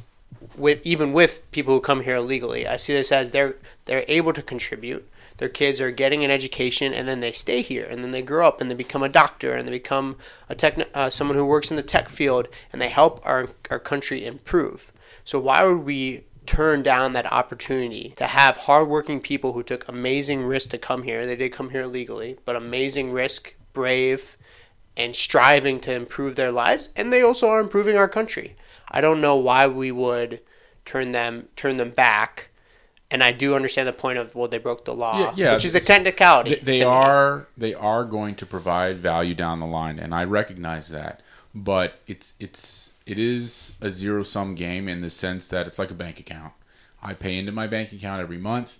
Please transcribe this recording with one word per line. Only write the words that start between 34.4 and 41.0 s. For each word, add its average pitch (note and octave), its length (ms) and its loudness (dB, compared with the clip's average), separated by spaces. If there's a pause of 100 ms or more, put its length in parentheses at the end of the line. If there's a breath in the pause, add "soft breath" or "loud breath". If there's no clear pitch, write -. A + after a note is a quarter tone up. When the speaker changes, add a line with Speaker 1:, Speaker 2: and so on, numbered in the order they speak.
Speaker 1:
they A#2 100 -6
broke A#2+ 280 -6
the A#2+ 80 -8
law, A#2 240 -4
Speaker 2:
Yeah, F3+ 180 0
yeah, D#3 180 4
Speaker 1:
which A2 120 0
is E3+ 80 -2
a F3+ 40 6
Speaker 2:
it's, E3+ 80 -2
Speaker 1:
technicality F3+ 680 6
Speaker 2:
they, - 60 -4
they C3+ 180 0
Speaker 1:
to B2+ 60 4
me. B2 60 4
Speaker 2:
are, C#3 560 4 (120)
they A2 160 -4
are A2 300 0
going G#2+ 320 -4
to G2 100 -12
provide F2+ 520 -2
value F2 360 0
down E2 260 -4
the E2 60 -6
line, D#2+ 320 -6
and E2 160 -8
I F2 100 0
recognize F2+ 640 -4
that. D#2 320 -12 (340 soft breath)